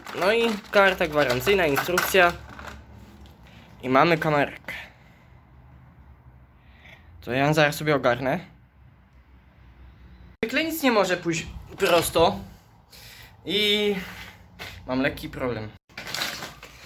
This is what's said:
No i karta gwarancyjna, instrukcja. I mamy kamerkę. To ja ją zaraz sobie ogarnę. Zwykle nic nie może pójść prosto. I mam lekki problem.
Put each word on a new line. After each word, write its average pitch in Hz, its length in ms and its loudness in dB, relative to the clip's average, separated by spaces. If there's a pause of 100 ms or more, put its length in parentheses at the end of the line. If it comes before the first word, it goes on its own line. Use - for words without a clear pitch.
(200)
No 190 120 2
i 233 180 2 (200)
karta 190 360 4
gwarancyjna, 151 600 2
instrukcja. 175 640 2 (1500)
I 127 60 -6
mamy 156 300 4
kamerkę. 151 560 -2 (2500)
To 113 120 -10
ja 139 140 0
ją 151 80 2
zaraz 147 220 4
sobie 151 180 0
ogarnę. 131 640 -2 (1800)
Zwykle 269 220 -2
nic 320 180 -4
nie 254 100 4
może 185 240 2
pójść 165 300 -4 (320)
prosto. 170 640 4 (1040)
I 208 500 0 (920)
mam 127 140 -2
lekki 143 280 -4
problem. 117 420 -6 (1160)